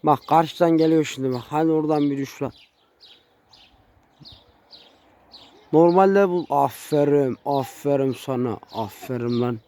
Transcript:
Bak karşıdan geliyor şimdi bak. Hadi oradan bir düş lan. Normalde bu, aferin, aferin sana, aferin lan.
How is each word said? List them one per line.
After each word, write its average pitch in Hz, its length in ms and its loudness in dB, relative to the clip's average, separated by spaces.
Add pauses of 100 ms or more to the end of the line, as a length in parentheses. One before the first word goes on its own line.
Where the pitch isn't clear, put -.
Bak 147 160 2 (100)
karşıdan 165 420 2
geliyor 160 320 2
şimdi 131 300 -6
bak. 120 160 -8
Hadi 160 220 0
oradan 151 400 0
bir 139 60 -4
düş 139 240 -10
lan. 127 100 -6 (3250)
Normalde 190 560 4
bu, 175 200 -4
aferin, 143 960 0
aferin 139 680 -2
sana, 123 440 -6 (160)
aferin 120 680 -6
lan. 120 260 -4